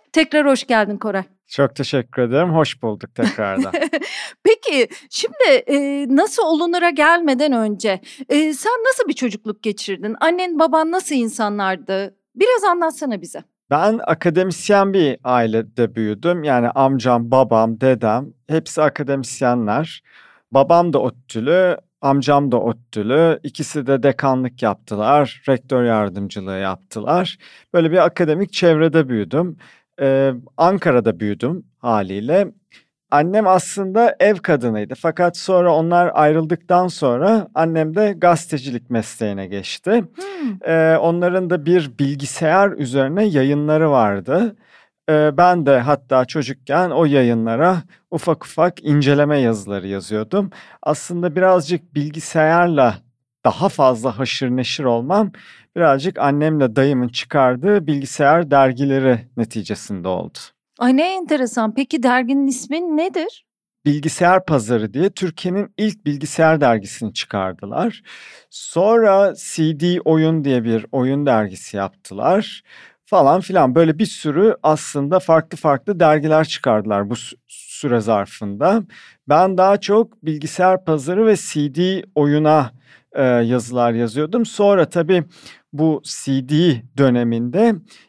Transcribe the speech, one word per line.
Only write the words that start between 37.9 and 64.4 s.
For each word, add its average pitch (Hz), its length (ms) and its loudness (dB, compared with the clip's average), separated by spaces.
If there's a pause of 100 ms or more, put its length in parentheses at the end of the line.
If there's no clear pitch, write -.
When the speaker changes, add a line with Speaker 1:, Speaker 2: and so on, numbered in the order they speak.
Speaker 2:
de 202 220 0
gazetecilik 151 720 0
mesleğine 104 560 -4
geçti. 98 440 -8
Speaker 1:
Hmm. 240 800 -4
Speaker 2:
Ee, 160 260 4
onların 175 540 0
da 160 160 -2
bir 160 320 0
bilgisayar 151 720 0
üzerine 139 540 -2
yayınları 151 640 2
vardı. 127 640 0 (540)
Ee, 151 260 4
ben 175 300 4
de 139 120 6
hatta 131 460 2
çocukken 147 640 -2
o 151 140 2
yayınlara 127 720 2 (340)
ufak 165 340 -4
ufak 175 400 -2
inceleme 147 540 2
yazıları 101 480 -2
yazıyordum. 107 640 -4 (320)
Aslında 175 540 -4
birazcık 180 580 0
bilgisayarla 156 1000 2 (500)
daha 147 240 0
fazla 127 500 0
haşır 127 320 -4
neşir 127 340 -4
olmam 135 480 0 (440)
birazcık 151 420 2
annemle 143 580 0
dayımın 135 320 2
çıkardığı 139 760 0
bilgisayar 147 640 0
dergileri 135 680 2 (180)
neticesinde 101 720 -6
oldu. 90 300 -6 (400)
Speaker 1:
Ay, 247 180 2
ne 359 180 0
enteresan. 254 600 -4
Peki 269 280 -4
derginin 254 440 0
ismi 302 500 -4
nedir? 330 500 -6 (380)
Speaker 2:
Bilgisayar 160 600 0